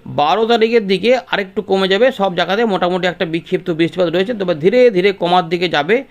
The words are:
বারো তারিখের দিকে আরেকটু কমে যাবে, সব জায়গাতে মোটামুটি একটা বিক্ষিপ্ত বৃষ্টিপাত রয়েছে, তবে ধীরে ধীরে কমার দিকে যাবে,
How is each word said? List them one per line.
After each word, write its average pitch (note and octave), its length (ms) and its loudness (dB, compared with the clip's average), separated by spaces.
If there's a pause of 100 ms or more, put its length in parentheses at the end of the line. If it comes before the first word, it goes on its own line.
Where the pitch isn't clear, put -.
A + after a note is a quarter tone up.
বারো D3+ 380 0
তারিখের A3+ 420 2
দিকে G3 300 2 (140)
আরেকটু F#3+ 300 -4
কমে F#3+ 260 0
যাবে, G#3+ 240 2
সব G3 240 -2
জায়গাতে F#3 300 0
মোটামুটি F3+ 420 -2
একটা F3 180 -4
বিক্ষিপ্ত E3+ 460 -4
বৃষ্টিপাত E3 380 -2
রয়েছে, F#3+ 240 -2
তবে F#3 220 -2
ধীরে A#3 360 4
ধীরে F#3 200 2
কমার F3 380 0
দিকে F3 200 -2
যাবে, D#3+ 420 0